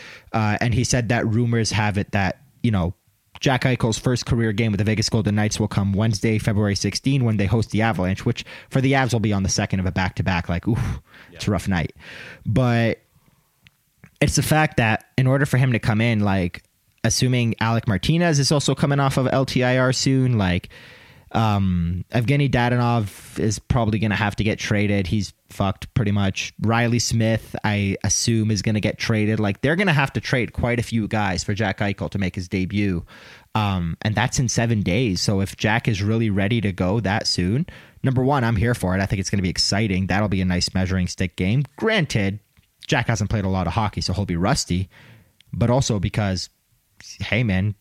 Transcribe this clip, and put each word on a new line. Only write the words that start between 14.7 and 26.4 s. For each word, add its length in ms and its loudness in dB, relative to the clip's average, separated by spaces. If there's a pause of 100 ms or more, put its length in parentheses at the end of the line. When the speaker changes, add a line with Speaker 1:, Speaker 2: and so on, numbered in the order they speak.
Speaker 1:
that 300 0 (120)
in 80 2
order 180 2
for 120 0
him 160 2
to 80 0
come 200 0
in, 200 2
like, 420 0 (400)
assuming 580 0
Alec 280 0
Martinez 500 2
is 140 0
also 240 2
coming 240 2
off 160 0
of 160 2
L 120 2
T 200 0
I 140 2
R 140 4
soon, 460 2
like, 300 0 (640)
um, 800 0
Evgeny 360 2
Dadonov 920 0
is 200 0
probably 400 0
gonna 180 0
have 200 0
to 80 0
get 140 0
traded. 500 0
He's 240 -2 (180)
fucked 440 -4
pretty 180 0
much. 480 -2